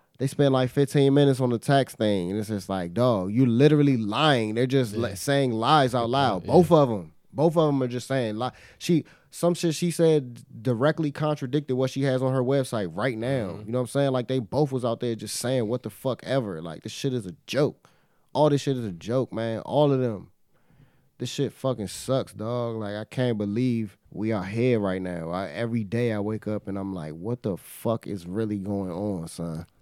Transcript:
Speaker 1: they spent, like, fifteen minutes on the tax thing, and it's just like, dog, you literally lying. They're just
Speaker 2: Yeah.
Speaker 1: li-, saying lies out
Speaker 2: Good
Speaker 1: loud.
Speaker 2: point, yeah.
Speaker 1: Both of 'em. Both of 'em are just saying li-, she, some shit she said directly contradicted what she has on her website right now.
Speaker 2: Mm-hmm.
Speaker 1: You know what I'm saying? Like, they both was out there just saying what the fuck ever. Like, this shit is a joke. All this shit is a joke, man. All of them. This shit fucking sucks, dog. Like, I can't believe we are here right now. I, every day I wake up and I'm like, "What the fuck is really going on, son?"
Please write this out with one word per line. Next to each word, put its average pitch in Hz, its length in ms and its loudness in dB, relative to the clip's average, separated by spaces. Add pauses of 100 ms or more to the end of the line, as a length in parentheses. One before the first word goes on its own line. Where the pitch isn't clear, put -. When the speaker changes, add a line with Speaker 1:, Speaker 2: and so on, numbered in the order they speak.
(180)
Speaker 1:
they 135 80 -2
spent, 139 260 2
like, 127 180 2
fifteen 139 440 4
minutes 139 260 6
on 127 100 2
the 117 80 0
tax 139 360 2
thing, 98 360 0
and 104 100 -2
it's 101 80 -6
just 104 200 -6
like, 90 240 -4
dog, 104 380 2
you 123 160 4
literally 143 520 6
lying. 110 580 2
They're 123 100 2
just 123 280 0
Speaker 2:
Yeah. 113 60 -4 (100)
Speaker 1:
li-, 98 60 -10
saying 139 360 0
lies 127 420 4
out 120 120 2
Speaker 2:
Good 117 40 -2
Speaker 1:
loud. 131 300 2
Speaker 2:
point, 82 60 -12
yeah. 123 80 0
Speaker 1:
Both 170 180 8
of 147 180 8
'em. 90 220 -6 (200)
Both 156 240 2
of 160 120 4
'em 139 140 2
are 127 60 0
just 123 200 -8
saying 120 280 -2
li-, 120 140 -4 (280)
she, 165 260 2 (260)
some 175 240 0
shit 165 200 -2
she 175 180 -2
said 151 480 2 (220)
directly 139 500 0
contradicted 147 640 -2
what 131 140 0
she 135 120 -4
has 131 200 0
on 131 100 0
her 131 100 0
website 123 500 0
right 110 240 -2
now. 117 340 -2
Speaker 2:
Mm-hmm. 104 160 -12
Speaker 1:
You 110 60 -8
know 123 60 0
what 127 40 0
I'm 120 60 -4
saying? 139 240 0
Like, 123 140 -2
they 131 140 -2
both 131 320 -2
was 127 140 -4
out 117 140 -2
there 117 140 -2
just 107 220 -10
saying 123 320 0
what 120 160 -2
the 110 60 -8
fuck - 340 -6
ever. 104 380 -2
Like, 82 200 -10
this 110 100 -12
shit 135 200 -4
is 117 140 -4
a 87 80 -10 (120)
joke. - 420 -2 (440)
All 151 160 4
this 143 140 2
shit 139 160 -2
is 120 80 -6
a 101 40 -4
joke, 107 420 -4
man. 113 280 -4
All 143 320 2
of 131 80 2
them. 110 300 -4 (880)
This 123 120 -8
shit 135 220 -2
fucking 110 360 -4
sucks, - 440 -4
dog. 117 440 -4
Like, 104 200 -6
I 107 80 -8
can't 123 320 -2
believe 110 640 -2 (120)
we 107 220 -4
are 95 120 -2
here 113 360 2
right 95 220 0
now. 85 280 -6
I, 92 200 -4
every 113 340 -4
day 117 280 -2
I 104 80 -2
wake 107 280 -6
up 104 200 -6
and 98 100 -6
I'm 98 160 -6
like, 78 180 -8
"What 98 300 -8
the 98 140 -2
fuck - 500 -4
is 90 200 -8
really 104 320 -4
going 98 340 -4
on, 92 360 -4
son?" 85 380 -8 (160)